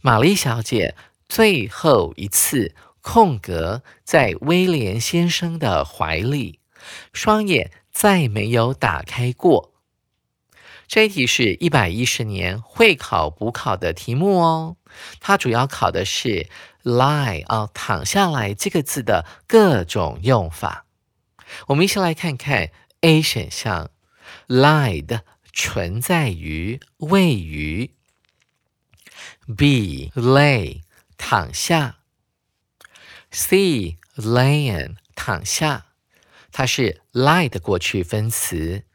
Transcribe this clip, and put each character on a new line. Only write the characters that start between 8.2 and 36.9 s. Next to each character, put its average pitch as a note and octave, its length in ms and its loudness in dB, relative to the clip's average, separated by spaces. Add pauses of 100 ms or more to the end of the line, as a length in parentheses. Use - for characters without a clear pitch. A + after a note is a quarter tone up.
没 G#2 220 -2
有 A#2 240 2
打 F2 280 -2
开 B2 300 -4
过。 - 420 0 (1120)
这 A3 160 4
一 G#3+ 40 4
题 D3 200 0
是 A2+ 280 2
一 E3+ 140 -2
百 B2+ 180 2
一 G#2 160 -2
十 A#2+ 200 -2
年 F#2+ 360 -4
会 G3+ 360 2
考 E2 340 -2
补 G#2+ 220 -6
考 G2+ 260 -4
的 F2+ 160 -4
题 A#2 220 -8
目 F#3 260 2
哦， D#3+ 360 0 (420)
它 G3 180 2
主 B2+ 140 -2
要 B2 160 2
考 F#2+ 240 -2
的 F#2 120 -4
是 F#2+ 440 -4 (360)
lie， B2+ 640 0
啊， G#2+ 280 -4
躺 E2+ 300 -4
下 G3 260 0
来 A2 260 -4
这 - 160 -6
个 E3 100 0
字 C3+ 220 -8
的 G2 220 0 (220)
各 F3+ 360 4
种 E2 400 -4
用 G#2+ 260 2
法。 - 380 -10 (800)
我 C#3 80 2
们 E3+ 100 4
一 - 20 0
起 G3+ 120 -2
来 E3+ 160 0
看 D#3 200 -6
看 A#2 360 -2 (300)
A D#3+ 200 6
选 A2 300 -4
项， E2+ 400 -6 (560)
lie B2+ 580 4
的 A2 160 -6 (320)
存 F#2+ 480 -6
在 D#3 280 0
于 E2 500 -8 (180)
位 E3+ 380 2
于。 D#2 560 -6 (1600)
B G2 600 0
lay B2+ 680 2 (360)
躺 F2+ 360 -2
下， - 440 -2 (1300)
C C#3 680 0 (180)
laying A#2+ 800 0 (200)
躺 G2 300 -6
下， D3+ 420 -4 (640)
它 C3+ 140 -2
是 - 360 -2 (120)